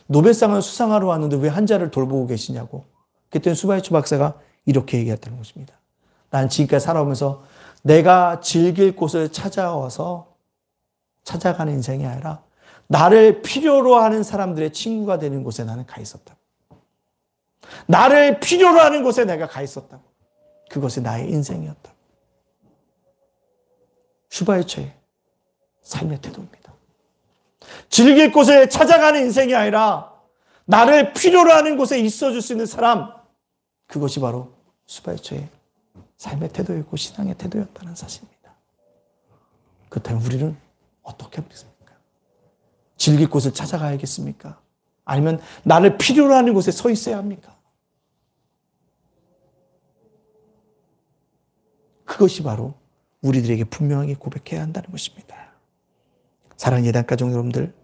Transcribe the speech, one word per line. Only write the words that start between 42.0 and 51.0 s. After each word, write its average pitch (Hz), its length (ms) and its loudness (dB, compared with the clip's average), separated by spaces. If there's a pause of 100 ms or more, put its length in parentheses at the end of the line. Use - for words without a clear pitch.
즐길 151 320 2
곳을 139 240 -4
찾아가야겠습니까? 143 1080 -10 (440)
아니면 151 360 -2 (240)
나를 175 340 6
필요로 277 360 4
하는 240 200 4
곳에 190 160 0
서 202 180 -4
있어야 220 300 -2
합니까? 202 380 -12 (4000)